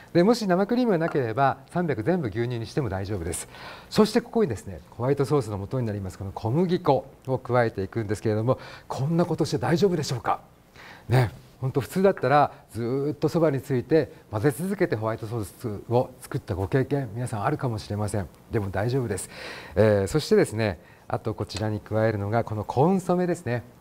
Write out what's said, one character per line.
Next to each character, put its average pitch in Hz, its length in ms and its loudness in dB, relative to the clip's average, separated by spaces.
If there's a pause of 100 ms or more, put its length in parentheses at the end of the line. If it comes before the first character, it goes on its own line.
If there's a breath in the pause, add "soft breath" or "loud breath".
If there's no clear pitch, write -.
(140 loud breath)
で、 170 100 6
も 220 100 6
し 226 140 0
生 185 180 4
ク 240 120 -2
リ 254 60 2
ー - 20 2
ム 220 80 2
が 170 40 2
な 160 120 0
け 156 100 0
れ 113 140 -2
ば、 135 240 2 (120)
三 175 160 -2
百 127 160 -2
全 165 200 0
部 123 80 -4
牛 113 160 -2
乳 123 120 -4
に 113 80 -6
し - 80 -14
て - 60 0
も 135 80 -2
大 95 180 -4
丈 101 120 -4
夫 85 80 -6
で 85 80 -4
す。 - 140 -8 (420 loud breath)
そ 214 160 4
し 208 80 -6
て 240 80 2
こ - 100 -16
こ 226 120 2
に 175 60 0
で 110 60 -2
す - 100 -14
ね、 92 140 -10 (120)
ホ - 120 -6
ワ 131 80 2
イ 143 60 2
ト 139 80 2
ソ 147 140 2
ー - 20 2
ス 113 60 -6
の 104 100 -6
元 101 240 -4
に 120 40 -2
な 110 60 -4
り 101 80 -4
ま 95 100 -8
す、 - 80 -14
こ - 60 -10
の 98 80 -8
小 - 180 -6
麦 175 300 0
粉 143 260 2 (220)
を 131 100 0
加 120 280 2
え 113 60 0
て 98 120 -4
い 98 60 -4
く 117 140 -4
ん 104 40 -4
で 104 80 0
す - 60 -12
け 117 80 0
れ 107 60 2
ど 110 100 -2
も、 127 120 2 (300 loud breath)
こ - 180 -4
ん 165 120 0
な 170 80 4
こ 160 100 -2
と 160 80 0
し - 80 0
て 151 60 -2
大 156 200 2
丈 196 120 4
夫 180 80 0
で 151 60 -2
し - 100 -4
ょ - 40 -2
う 107 40 -8
か？ - 180 -2 (680 loud breath)
ね、 120 200 4 (300)
ほ 131 80 -4
ん 131 60 -2
と 143 80 2
普 - 80 -8
通 190 140 0
だ 196 80 8
っ - 40 0
た 131 140 0
ら 143 220 6 (200 loud breath)
ず 107 100 -6
ー 135 300 -2
っ 143 40 -6
と - 120 0
そ 160 140 2
ば 160 100 4
に 135 100 -2
つ - 140 -2
い 120 80 0
て 151 280 2 (200 loud breath)
混 107 100 -2
ぜ 143 100 4
続 190 260 -4
け 180 100 2
て - 80 0
ホ 110 120 -4
ワ 110 60 0
イ 113 40 -4
ト 113 100 -10
ソ 117 120 -4
ー 107 40 -4
ス - 480 -8
を 120 180 2 (120)
作 - 160 -8
っ 120 40 -4
た - 140 -6
ご 92 140 -4
経 131 160 2
験、 139 280 -2
皆 123 140 -6
さ 110 120 -6
ん 101 40 -4
あ 120 80 0
る 147 60 -2
か 143 100 -4
も 113 100 -4
し - 120 -10
れ 104 80 -4
ま 104 100 -2
せ 104 120 -2
ん。 90 80 -6 (220)
で 117 120 -2
も 98 80 -4
大 98 200 -2
丈 127 140 0
夫 113 60 -4
で 101 80 -2
す。 - 120 -10 (460 loud breath)
え 101 300 6
ー、 - 20 -6
そ 151 120 0
し - 100 -4
て 214 80 6
で 175 80 6
す - 80 -10
ね、 104 260 0 (300 loud breath)
あ 117 100 -2
と 113 140 -4
こ 101 120 -4
ち - 140 -10
ら 107 100 0
に 104 120 -4
加 110 260 0
え 113 40 4
る 107 60 -2
の 101 120 -2
が 113 160 0
こ 110 100 -6
の 104 80 -4
コ 139 260 2
ン 190 120 2
ソ 180 160 0
メ 180 100 0
で 175 80 0
す - 100 -16
ね。 117 180 -2 (180)